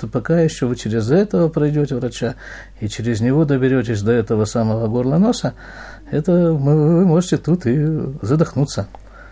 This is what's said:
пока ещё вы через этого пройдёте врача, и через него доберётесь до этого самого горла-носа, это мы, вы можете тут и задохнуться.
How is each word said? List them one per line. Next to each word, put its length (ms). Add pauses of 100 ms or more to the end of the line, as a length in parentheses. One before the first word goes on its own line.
(120)
пока 280
ещё 280
вы 80
через 340
этого 400
пройдёте 460
врача, 400 (440)
и 80
через 340
него 220
доберётесь 600
до 80
этого 340
самого 420
горла-носа, 680 (560)
это 200 (220)
мы, 460
вы 60
можете 320
тут 280
и 200 (360)
задохнуться. 640 (440)